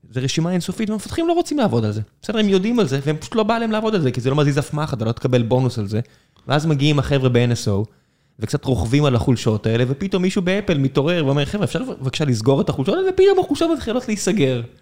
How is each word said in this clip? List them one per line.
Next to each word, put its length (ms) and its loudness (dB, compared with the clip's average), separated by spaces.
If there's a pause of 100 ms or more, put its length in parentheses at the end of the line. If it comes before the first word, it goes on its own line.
(100)
זה 80 -4
רשימה 320 -2
אינסופית, 380 -4
והמפתחים 380 -4
לא 60 2
רוצים 240 -2
לעבוד 280 0
על 60 -2
זה. 100 -4 (200)
בסדר, 180 -4
הם 100 2
יודעים 300 2
על 80 2
זה, 180 -2
והם 120 0
פשוט 180 -12
לא 80 2
בא 140 0
להם 140 -2
לעבוד 240 -2
על 60 2
זה, 100 2
כי 100 -4
זה 80 0
לא 60 0
מזיז 240 2
אף 140 -6
מאחד, 240 -4
אתה 80 -4
לא 60 0
תקבל 320 0
בונוס 360 0
על 80 -4
זה. 120 -2 (480)
ואז 180 0
מגיעים 340 2
החבר'ה 300 2
ב-N 220 4
S 160 -2
O, 200 0 (520)
וקצת 260 -4
רוכבים 400 2
על 100 4
החולשות 500 0
האלה, 220 2
ופתאום 340 -2
מישהו 200 0
באפל 360 0
מתעורר 480 0
ואומר, 200 2
"חבר'ה, 200 -4
אפשר 140 -4 (220)
בבקשה 240 -4
לסגור 360 2
את 80 0
החולשות 260 -2
האלה?" 140 0
ופתאום 300 4
החולשות 380 0
מתחילות 300 -4
להיסגר, 540 0 (200)